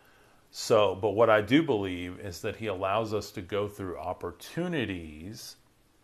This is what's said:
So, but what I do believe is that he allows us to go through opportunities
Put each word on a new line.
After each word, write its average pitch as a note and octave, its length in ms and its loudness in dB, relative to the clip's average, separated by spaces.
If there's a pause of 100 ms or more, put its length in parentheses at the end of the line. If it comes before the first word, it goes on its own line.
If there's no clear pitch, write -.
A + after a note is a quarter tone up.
(520)
So, G#2 420 4
but G2 160 0
what A2 200 6
I G#2+ 100 8
do B2 240 4
believe F#2 560 -2
is F#2 220 -10
that G2+ 120 -4
he A2+ 120 -8
allows G2+ 460 -2
us G#2 200 -4
to G#2+ 100 -10
go G2+ 240 -2
through F#2+ 320 -8
opportunities F2+ 1600 -8 (480)